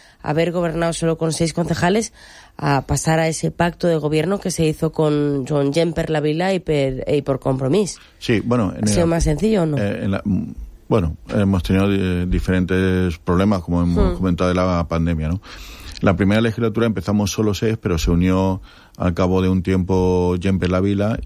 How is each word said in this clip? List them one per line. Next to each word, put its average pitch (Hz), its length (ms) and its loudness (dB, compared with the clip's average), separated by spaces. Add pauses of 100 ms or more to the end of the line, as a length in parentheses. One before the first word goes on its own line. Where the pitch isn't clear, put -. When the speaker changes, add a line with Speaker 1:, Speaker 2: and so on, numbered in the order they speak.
(200)
Speaker 1:
haber 165 300 0
gobernado 170 420 -2
solo 165 260 -2
con 165 140 -2
seis 160 200 -2
concejales 175 600 0 (440)
a 139 280 0
pasar 160 360 0
a 160 80 0
ese 160 240 -4
pacto 170 340 -2
de 170 100 2
gobierno 156 440 0
que 190 100 -6
se 165 160 0
hizo 156 240 -2
con, 147 560 0
con 143 260 0
Gent 165 220 0
per 160 160 -4
la 156 80 0
Vila 156 340 0
y 190 60 0
per-, 139 480 -2
y 143 160 0
por 135 160 -2
Compromís. 135 580 0 (220)
Speaker 2:
Sí, 107 260 0
bueno, 117 320 0
en - 100 -2
Speaker 1:
¿Ha - 20 2
sido 175 160 2
Speaker 2:
el, - 60 4
Speaker 1:
más 165 120 2
sencillo 175 400 2
o 165 40 2
no? 147 120 0
Speaker 2:
eh, 104 260 -2
en 101 60 0
la, 98 140 -2
mm, - 260 0 (380)
bueno, 87 280 2 (120)
hemos 98 340 2
tenido, 98 300 2
eh, 90 340 0
diferentes 92 920 0
problemas, 92 440 2
como 87 220 0
hemos 90 300 2
Speaker 1:
Hmm. - 20 -6
Speaker 2:
comentado, 90 320 0
de 90 80 0
la 90 320 0
pandemia, 82 400 -2
¿no? 90 120 -4 (600)
La 208 160 4
primera 104 240 2
legislatura 113 460 0
empezamos 104 460 0
solo 107 220 0
seis, 110 260 -2
pero 85 180 -2
se 87 140 0
unió 92 500 2 (340)
al 90 180 -2
cabo 92 280 2
de 92 60 2
un 92 160 0
tiempo 92 760 2
Gent 95 200 0
per 90 100 0
la 92 100 0
Vila 101 460 0